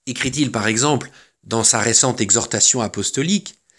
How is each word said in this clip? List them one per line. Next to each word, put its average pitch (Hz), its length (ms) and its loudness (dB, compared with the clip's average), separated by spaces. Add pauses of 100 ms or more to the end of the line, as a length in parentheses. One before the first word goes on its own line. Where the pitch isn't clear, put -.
écrit-il 131 440 -2
par 104 160 -2
exemple 120 440 0 (340)
dans 113 200 0
sa 113 140 4
récente 117 420 2
exhortation 113 600 0
apostolique, 139 800 -4 (180)